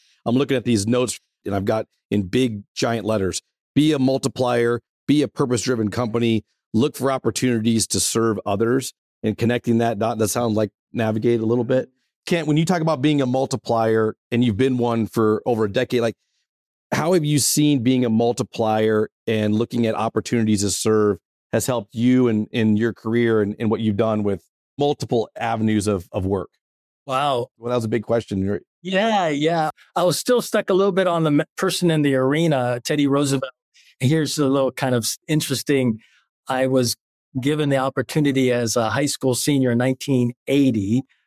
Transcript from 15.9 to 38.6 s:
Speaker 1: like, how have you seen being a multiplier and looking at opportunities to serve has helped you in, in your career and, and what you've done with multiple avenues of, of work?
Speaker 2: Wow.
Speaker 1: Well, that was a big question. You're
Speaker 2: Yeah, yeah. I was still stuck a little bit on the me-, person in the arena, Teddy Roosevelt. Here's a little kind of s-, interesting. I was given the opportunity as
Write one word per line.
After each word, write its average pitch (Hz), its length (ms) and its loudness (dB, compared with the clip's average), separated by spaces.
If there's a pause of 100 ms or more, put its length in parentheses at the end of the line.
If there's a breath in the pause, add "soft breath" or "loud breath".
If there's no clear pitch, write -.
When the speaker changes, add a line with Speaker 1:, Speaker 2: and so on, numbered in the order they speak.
Speaker 1:
like, 113 160 -2 (760)
how 160 220 0
have 160 100 2
you 147 140 2
seen 147 440 2
being 127 220 2
a 113 60 0
multiplier 110 1000 0 (160)
and 107 280 0
looking 117 320 0
at 110 80 0
opportunities 110 680 0
to 101 80 0
serve 104 480 0 (340)
has 117 140 -2
helped 120 280 -4
you 123 340 4
in, 107 180 0
in 110 300 2
your 113 160 0
career 113 480 0
and, 104 180 -2
and 113 120 -2
what 107 100 -2
you've 107 160 -2
done 110 260 0
with 101 220 -4 (340)
multiple 135 580 -2
avenues 110 500 -2
of, 98 260 -4
of 95 140 -4
work? 95 240 -4 (560)
Speaker 2:
Wow. 135 500 -2
Speaker 1:
Well, 117 140 -8
that 123 60 0
was 113 80 -2
a 110 40 -4
big 113 140 -2
question. 110 380 -2
You're 98 200 -4 (220)
Speaker 2:
Yeah, 190 460 0
yeah. 156 420 0 (240 soft breath)
I 175 80 0
was 175 160 2
still 240 240 0
stuck - 280 -2
a 190 40 2
little 196 180 2
bit 180 140 2
on 170 180 0
the 151 60 2
me-, 147 140 2 (120)
person 175 340 0
in 156 120 2
the 139 140 2
arena, 131 680 0
Teddy 147 220 0
Roosevelt. 135 460 0 (480 soft breath)
Here's 147 380 0
a 147 100 2
little 135 240 2
kind 131 220 -2
of 117 100 0
s-, - 140 -6 (100)
interesting. 135 720 -2 (480 soft breath)
I 131 180 0
was 131 300 0 (440)
given 147 280 0
the 139 100 2
opportunity 135 720 0
as 120 240 0